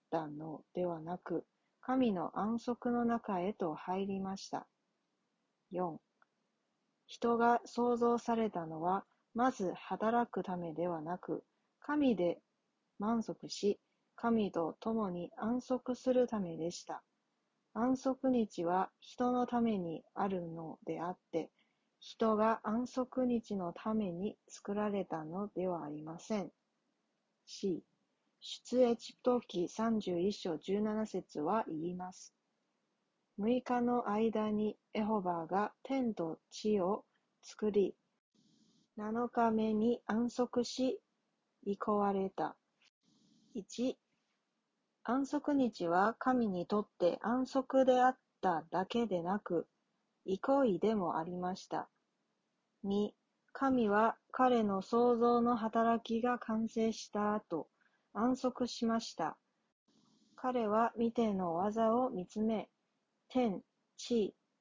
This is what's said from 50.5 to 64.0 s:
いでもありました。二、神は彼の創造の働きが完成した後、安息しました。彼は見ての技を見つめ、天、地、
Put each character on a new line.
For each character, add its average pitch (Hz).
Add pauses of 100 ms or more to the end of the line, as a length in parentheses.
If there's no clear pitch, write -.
い 165
で 214
も 180
あ -
り 180
ま 180
し -
た。 - (920)
二、 208 (380)
神 254
は 214 (160)
彼 247
の 196
創 240
造 240
の 240
働 226
き 226
が 247
完 220
成 220
し -
た 208
後、 170 (440)
安 240
息 247
し -
ま 226
し -
た。 - (960)
彼 254
は 220
見 233
て 226
の 180
技 214
を 254
見 180
つ -
め、 220 (600)
天、 233 (340)
地、 - (260)